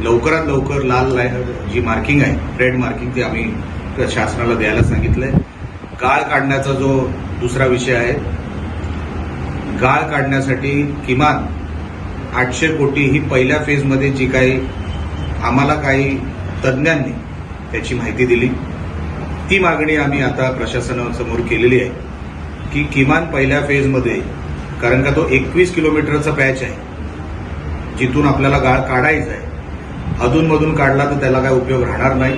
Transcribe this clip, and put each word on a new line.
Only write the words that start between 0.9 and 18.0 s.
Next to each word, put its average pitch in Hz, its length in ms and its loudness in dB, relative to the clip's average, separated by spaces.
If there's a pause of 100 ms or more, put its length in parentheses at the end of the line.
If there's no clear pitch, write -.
लाईन 123 260 0 (320)
जी 120 80 0
मार्किंग 117 400 2
आहे, - 160 2 (220)
रेड 127 180 2
मार्किंग, 123 380 -2
ती 123 60 0
आम्ही 113 300 -2 (600)
शासनाला 117 420 0
द्यायला 107 300 4
सांगितलंय. - 480 2 (720)
गाळ 135 200 4
काढण्याचा 139 500 0
जो 135 380 2 (300)
दुसरा 131 260 0
विषय 123 280 2
आहे, 120 200 0 (1700)
गाळ 135 300 2
काढण्यासाठी 139 840 0 (120)
किमान 135 380 2 (880)
आठशे 127 320 0
कोटी 143 420 2
ही 139 100 4
पहिल्या 131 380 2
फेजमध्ये 139 520 2
जी 131 160 0
काही 131 360 2 (840)
आम्हाला 135 300 2
काही 139 440 0 (480)
तज्ज्ञांनी 135 460 2 (600)
त्याची 117 240 -4
माहिती 117 300 0